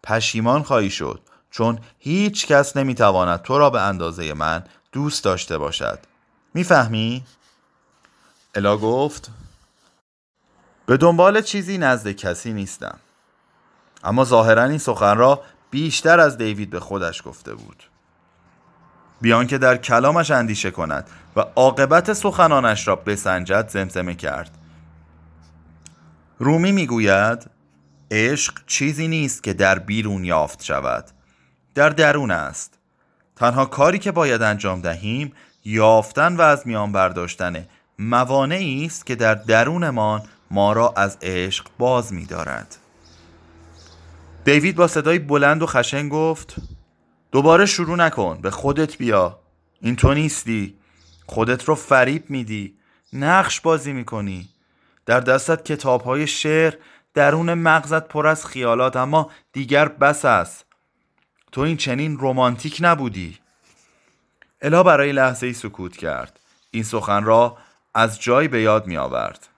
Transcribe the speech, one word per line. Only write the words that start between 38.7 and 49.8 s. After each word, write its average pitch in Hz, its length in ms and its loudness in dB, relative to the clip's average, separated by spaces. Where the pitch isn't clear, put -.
است - 200 -12
که 127 80 -6
در 110 200 0
درونمان 113 880 0
ما 101 220 2
را 117 240 2
از 98 260 0
عشق 92 440 -6
باز 120 340 0
می‌دارد.'" 82 640 -10
دیوید 147 320 2
با 170 120 4
صدای 160 300 0
بلند 147 440 2
و 170 40 -2
خشن 139 420 -2
گفت: 156 480 -4
"دوباره 165 340 6
شروع 175 300 -4
نکن، 104 440 -2
به 95 100 -4
خودت 147 480 -4
بیا. 101 420 0